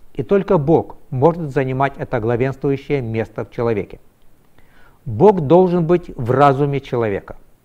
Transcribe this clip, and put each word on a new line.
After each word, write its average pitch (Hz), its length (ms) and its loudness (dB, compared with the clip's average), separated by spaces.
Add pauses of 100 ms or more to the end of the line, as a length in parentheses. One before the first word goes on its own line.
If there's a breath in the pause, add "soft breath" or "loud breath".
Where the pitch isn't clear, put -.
(140)
и 139 100 -8
только 196 340 0
Бог 143 400 0 (120)
может 151 420 0
занимать 131 460 -2
это 131 220 -6
главенствующее 131 800 -2
место 113 440 -6
в - 60 -20
человеке. 113 480 -4 (1080 soft breath)
Бог 170 360 4
должен 175 440 4
быть 175 300 0
в 117 160 -4
разуме 139 480 2
человека, 113 580 -4 (280)